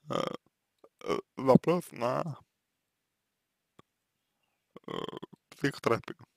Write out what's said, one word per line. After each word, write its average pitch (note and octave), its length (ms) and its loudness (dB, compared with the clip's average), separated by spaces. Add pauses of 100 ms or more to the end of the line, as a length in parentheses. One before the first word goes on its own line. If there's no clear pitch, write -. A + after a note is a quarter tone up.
(100)
э, - 240 0 (680)
э, - 140 0 (180)
вопрос C3+ 560 4
на, C3 440 -2 (2500)
э, - 60 -8 (580)
психотерапию. - 680 0 (180)